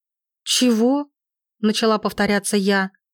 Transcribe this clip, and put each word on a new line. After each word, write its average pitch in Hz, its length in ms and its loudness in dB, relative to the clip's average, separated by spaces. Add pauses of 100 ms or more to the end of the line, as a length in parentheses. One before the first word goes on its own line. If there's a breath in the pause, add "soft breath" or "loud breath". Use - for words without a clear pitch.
(440)
«Чего?» 254 680 0 (500)
начала 214 380 0
повторяться 202 600 -2
я. 190 340 0 (220)